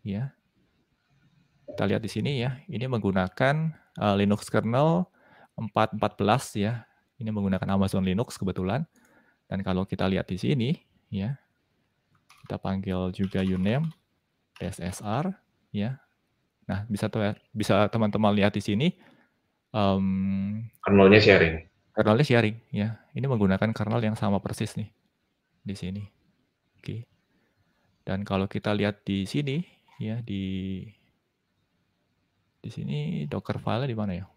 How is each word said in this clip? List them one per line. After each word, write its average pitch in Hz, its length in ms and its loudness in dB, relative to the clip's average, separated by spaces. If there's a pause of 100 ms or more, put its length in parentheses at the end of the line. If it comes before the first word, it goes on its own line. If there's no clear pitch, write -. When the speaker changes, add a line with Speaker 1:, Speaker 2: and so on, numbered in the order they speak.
Speaker 1:
ya. 110 320 -6 (1400)
Kita - 160 -2
lihat 98 160 0
di 107 80 -8
sini 120 320 -4
ya, 127 240 -4
ini 131 240 -6
menggunakan, 98 640 0 (460)
eh, 104 160 4
Linux 101 320 2
kernel 139 560 2 (480)
empat 110 400 0
empat 104 240 -2
belas 107 400 0
ya. 110 320 -4 (320)
Ini 110 80 -8
menggunakan 98 480 0
Amazon 98 240 2
Linux 95 320 0
kebetulan. 95 480 -4 (640)
Dan 95 160 -6
kalau 95 240 0
kita 95 240 -2
lihat 92 160 0
di 95 160 -6
sini 127 320 0 (400)
ya, 104 240 -4 (1040)
kita 98 160 -10
panggil 95 560 -4
juga 95 320 -2
uname, 104 480 0 (640)
T 92 80 -8
S 87 160 -8
S 95 240 -8
R, 127 240 -2 (400)
ya. 107 320 -4 (640)
Nah, 98 240 -4
bisa 104 240 -2
tuh 113 80 -2
ya, 104 100 0 (220)
bisa 104 400 4
teman-teman 107 400 2
lihat 104 240 2
di 101 80 -4
sini, 110 220 2 (840)
em, 98 960 0 (160)
Speaker 2:
Kernelnya 98 400 10
sharing. 85 340 6 (380)
Speaker 1:
kernelnya 107 320 4
sharing, 113 320 2 (160)
ya. 107 240 -2 (160)
Ini 135 160 -4
menggunakan 104 400 2
kernel 110 320 -2
yang 110 160 -2
sama 101 240 0
persis - 320 -6
nih, 107 160 -8 (720)
di 98 160 -8
sini. 95 260 -8 (760)
Oke. 110 240 -10 (960)
Dan 98 240 -6
kalau 98 240 0
kita 104 240 -2
lihat 104 320 -2
di 98 240 -2
sini, 143 320 -2 (400)
ya, 113 240 -6
di, 95 560 -6 (1800)
di - 160 -12
sini 147 560 -6
Docker 101 320 -6
file-nya 110 240 -2
di 117 140 -4
mana 104 180 -4
ya? 95 80 -8 (120)